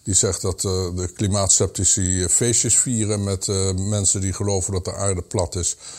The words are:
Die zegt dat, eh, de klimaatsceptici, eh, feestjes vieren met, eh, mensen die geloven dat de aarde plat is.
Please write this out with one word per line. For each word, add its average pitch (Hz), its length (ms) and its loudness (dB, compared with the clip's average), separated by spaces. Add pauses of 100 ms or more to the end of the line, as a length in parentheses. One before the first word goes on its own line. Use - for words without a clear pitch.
Die 101 120 -2
zegt 98 280 2
dat, 92 220 -2
eh, 92 320 -2
de 90 160 -4
klimaatsceptici, 95 1080 2
eh, 87 60 0
feestjes 120 480 2
vieren 107 480 0
met, 98 240 -2
eh, 95 240 0
mensen 98 480 0
die 95 120 -2
geloven 101 400 -2
dat 90 120 -2
de 90 100 -6
aarde 98 280 -2
plat - 320 -2
is. - 220 -4 (220)